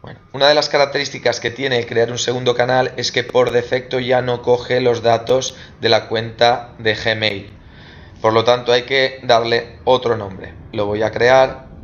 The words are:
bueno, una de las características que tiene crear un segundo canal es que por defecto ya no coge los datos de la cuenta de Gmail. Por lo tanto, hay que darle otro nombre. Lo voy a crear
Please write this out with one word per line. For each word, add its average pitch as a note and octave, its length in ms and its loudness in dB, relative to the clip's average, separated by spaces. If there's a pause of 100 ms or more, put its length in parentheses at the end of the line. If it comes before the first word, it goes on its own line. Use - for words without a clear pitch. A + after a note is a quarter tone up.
bueno, - 200 -20 (120)
una C#3 160 2
de D3+ 60 6
las D3 140 0
características C#3 720 -2
que A#2 100 -4
tiene B2 340 -2
crear A#2 280 -2
un B2 60 -8
segundo B2 360 -2
canal B2+ 420 0
es B2 140 -4
que B2 140 -2
por A#2+ 260 2
defecto B2 480 -2
ya B2 240 0
no B2 180 -4
coge B2 400 0
los A#2+ 220 0
datos A#2 540 0 (240)
de A2+ 80 0
la A2 180 2
cuenta A2+ 720 0
de A2 160 0
Gmail. G#2+ 580 -4 (680)
Por A2 120 2
lo A#2 120 4
tanto, B2 280 2
hay B2 120 2
que C3 400 -2
darle A#2 600 0
otro B2 320 2
nombre. G2 380 -10 (180)
Lo G#2 140 -2
voy G#2 160 -2
a G#2+ 80 0
crear C3 560 2 (180)